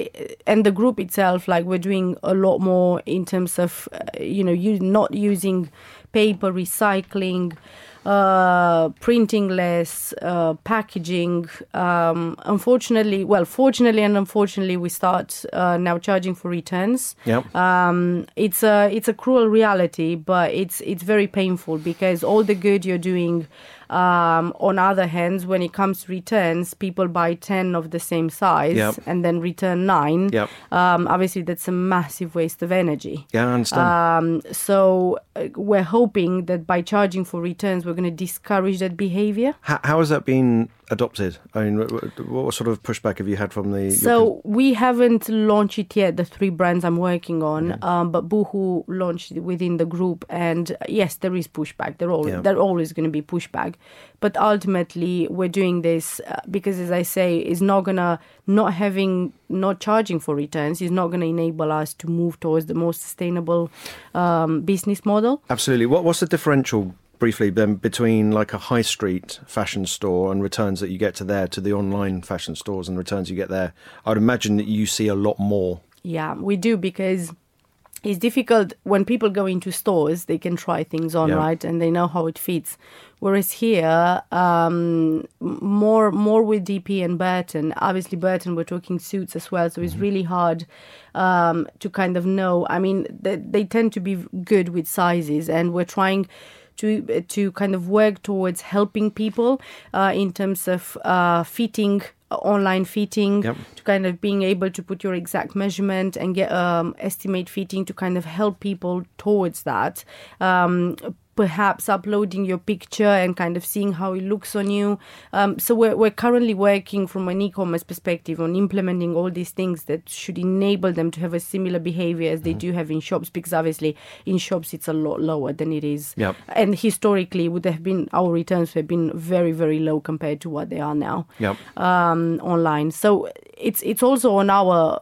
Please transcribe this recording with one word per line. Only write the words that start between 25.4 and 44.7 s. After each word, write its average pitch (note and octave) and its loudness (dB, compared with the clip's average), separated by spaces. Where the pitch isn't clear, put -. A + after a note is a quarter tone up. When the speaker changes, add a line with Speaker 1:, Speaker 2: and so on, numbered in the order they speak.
Speaker 1:
when F#3 0
it F3 -4
comes G3 -2
to F3+ -10
returns, F3 -2
people F#3 -2
buy E3+ 0
ten F#3 -2
of E3 -4
the E3+ -6
same E3 -2
size D#3+ 2
Speaker 2:
Yep. G#2+ 2
Speaker 1:
and F3 -2
then E3+ 0
return F3+ -2
nine. F3 2
Speaker 2:
Yep. G#2+ 0
Speaker 1:
Um, F3 2
obviously, F3+ 0
that's E3+ -6
a F#3 -2
massive F3+ -2
waste D#3+ -2
of E3+ -4
energy. D#3+ -2
Speaker 2:
Yeah, A#2 2
I B2 0
understand. E3 2
Speaker 1:
Um, - -14
so, F#3 4
uh, - -6
we're G3+ 2
hoping F#3 2
that F3 -4
by F3+ 2
charging F#3+ 0
for F3 -8
returns, F3+ -2
we're E3+ -4
gonna F3 -2
discourage F#3+ -2
that F3+ -4
behavior. G#3 0
Speaker 2:
How, - 0
how D3+ 4
has D#3 4
that D3+ 2
been B2 4
adopted? G#2 -2
I A2 0
mean, G#2 0
wh-, - -6
wh-, - -10
what B2+ -2
sort A#2 -2
of A2 -2
pushback G#2+ -2
have G2 -4
you G2+ -2
had G2+ -4
from G2+ -4
the, G2 -2
your G2 -2
Speaker 1:
So A3+ 4
Speaker 2:
cus- - -14
Speaker 1:
we B3 2